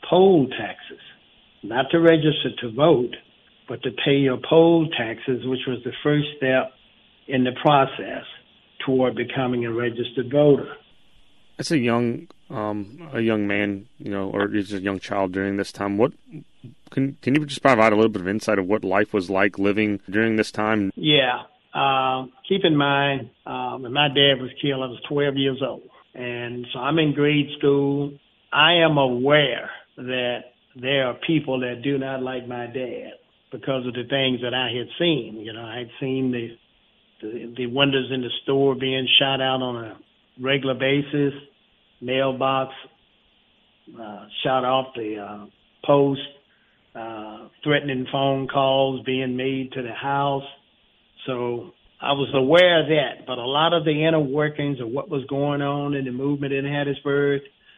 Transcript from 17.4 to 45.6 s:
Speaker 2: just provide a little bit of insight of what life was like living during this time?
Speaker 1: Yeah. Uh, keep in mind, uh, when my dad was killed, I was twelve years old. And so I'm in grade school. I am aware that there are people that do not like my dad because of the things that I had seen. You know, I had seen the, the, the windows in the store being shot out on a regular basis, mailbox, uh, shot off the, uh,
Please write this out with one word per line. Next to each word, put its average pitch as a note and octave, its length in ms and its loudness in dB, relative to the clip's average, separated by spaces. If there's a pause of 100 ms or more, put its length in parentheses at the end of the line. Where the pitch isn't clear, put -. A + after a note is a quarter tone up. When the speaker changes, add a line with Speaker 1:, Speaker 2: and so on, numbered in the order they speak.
Speaker 2:
just C#3 160 -10
provide A2+ 300 6
a G#2 60 4
little A2 120 6
bit G#2 120 -4
of F2+ 80 -4
insight G#2 300 0
of F#2 60 0
what G#2 200 0
life G2 280 0
was F#2+ 160 0
like G2 300 0
living G2+ 400 0 (100)
during A2 280 0
this A2 140 0
time? G#2+ 440 0
Speaker 1:
Yeah. C3 480 0 (300)
Uh, C3 540 0 (200)
keep G3 160 0
in D#3+ 140 4
mind, C#3 520 2 (160)
uh, B2+ 320 -6
when B2 140 -10
my D3 160 2
dad C#3 320 4
was B2 120 -8 (100)
killed, C3+ 200 -2
I C3 60 -4
was A#2 200 -12
twelve C#3+ 280 0
years C3+ 260 0
old. A#2+ 280 -6 (260)
And A#2+ 560 -8
so C3 80 -8
I'm C#3+ 180 0
in D3+ 160 2
grade D3 440 2
school. C#3+ 560 2 (380)
I D#3+ 340 4
am D#3 120 4
aware C3+ 720 2 (280)
that B2 420 -4 (360)
there C3 320 0
are A#2+ 80 -4 (100)
people C#3+ 360 0
that B2 220 -6
do C#3 140 0
not C3+ 240 -4
like B2+ 260 -6
my A#2+ 200 -8
dad A#2+ 460 -10 (380)
because B2+ 360 -6
of A#2+ 60 -8
the B2 160 -6
things C3 320 0
that B2 120 -4
I B2+ 240 -4
had A#2+ 100 -6 (120)
seen. A#2 440 -2
You A2 100 -12
know, A#2 100 -14
I A2+ 160 -12
had A#2 100 -12 (100)
seen C3 320 -2
the, A#2 260 -6 (640)
the, A#2 360 -12
the B2+ 100 -6
windows C3+ 460 0
in C3 80 -4
the A#2+ 80 -6 (140)
store C#3 320 2
being C3 320 -2 (120)
shot C3+ 220 0
out C3 200 0
on B2 220 -4
a A2 140 -14 (420)
regular C3 360 0
basis, C#3+ 580 0 (640)
mailbox, C3 720 -2 (1300)
uh, G#2 280 -14 (160)
shot C3 220 0
off C3 300 0
the, G#2+ 220 -6
uh, G#2 280 -14 (380)